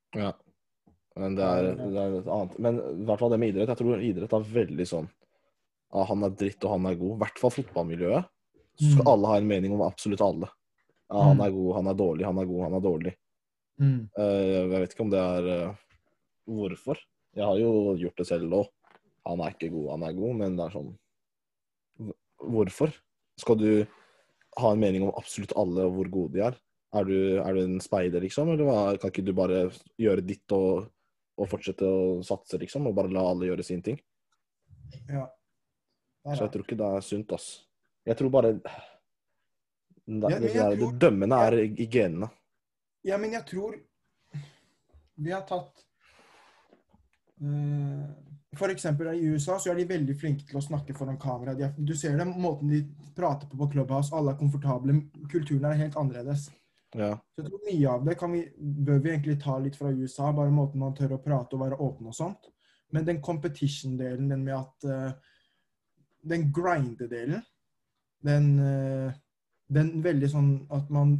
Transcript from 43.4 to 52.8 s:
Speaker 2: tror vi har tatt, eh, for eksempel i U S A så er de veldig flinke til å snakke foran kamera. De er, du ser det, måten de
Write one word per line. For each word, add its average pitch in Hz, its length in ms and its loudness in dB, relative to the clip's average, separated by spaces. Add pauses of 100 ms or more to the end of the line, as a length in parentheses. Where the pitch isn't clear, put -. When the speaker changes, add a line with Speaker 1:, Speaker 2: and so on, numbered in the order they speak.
Speaker 2:
tror 196 340 -8 (1400)
vi 156 140 -6
har 190 160 -4
tatt, - 380 -8 (1600)
eh, 143 640 -4 (480)
for 196 140 -2
eksempel 160 460 -2
i 170 160 0
U 156 60 0
S 147 120 -4
A 190 80 0
så 185 140 -2
er 175 80 0
de 175 100 -2
veldig 143 300 -2
flinke 143 280 -4
til 139 120 -6
å 139 40 -4
snakke 143 340 -6
foran 135 220 -6
kamera. 127 380 -6
De 139 60 -4
er, 143 140 -4
du 147 180 -2
ser 147 240 -2
det, 180 80 -2
måten 165 440 -2
de 151 100 2 (340)